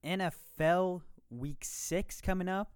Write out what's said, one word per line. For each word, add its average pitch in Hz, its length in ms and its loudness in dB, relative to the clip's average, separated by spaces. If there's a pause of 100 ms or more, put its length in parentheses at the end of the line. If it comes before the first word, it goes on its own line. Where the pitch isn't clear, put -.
N 180 160 -2
F 170 160 0 (240)
L 180 420 4 (280)
Week 131 320 -6
six - 580 -4
coming 185 300 0
up. 196 260 -2